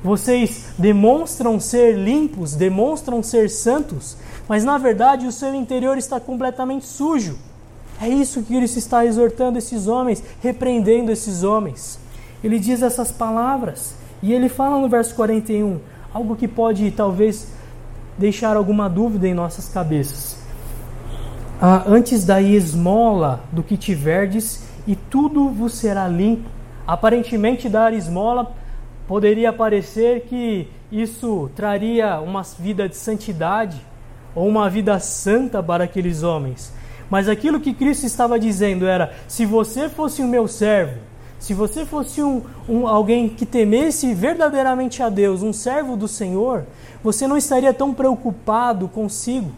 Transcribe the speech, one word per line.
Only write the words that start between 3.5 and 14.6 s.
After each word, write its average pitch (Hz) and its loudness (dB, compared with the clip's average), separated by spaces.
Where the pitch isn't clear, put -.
santos, 240 -2
mas 214 2
na 277 2
verdade 254 4
o 240 -4
seu 269 -4
interior 262 0
está 254 -6
completamente 254 -4
sujo." 254 -2
É 220 -4
isso 269 0
que 220 -4
Cristo 247 0
está 233 2
exortando 240 2
esses 226 -4
homens, 240 0
repreendendo 226 2
esses 196 -4
homens. 202 -2
Ele 220 0
diz 233 0
essas 247 0
palavras 233 -2
e 208 2
ele 247 4
fala 277 0